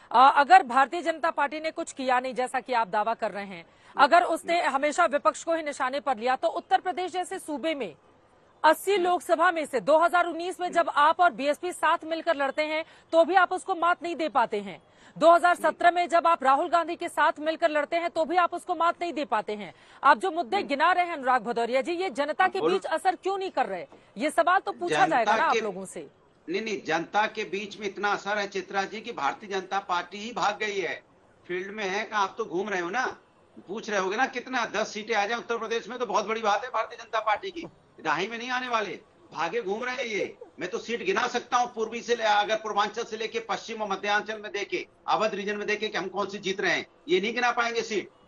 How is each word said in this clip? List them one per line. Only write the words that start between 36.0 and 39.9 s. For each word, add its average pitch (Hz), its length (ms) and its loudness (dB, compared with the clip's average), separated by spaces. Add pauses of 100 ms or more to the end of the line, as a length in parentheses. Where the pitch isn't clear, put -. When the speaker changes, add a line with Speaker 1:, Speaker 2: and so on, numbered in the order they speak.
Speaker 2:
बहुत 196 200 0
बड़ी 220 140 -4
बात 208 240 0
है 254 60 -12
भारतीय 226 280 -6
जनता 226 220 -4
पार्टी 208 300 -2
की। 175 160 -10 (340)
राही 156 280 -2
में 226 100 -8
नहीं 247 120 -8
आने 247 180 -4
वाले, 214 320 -4 (320)
भागे 170 300 -4
घूम 208 220 -4
रहे 254 100 -6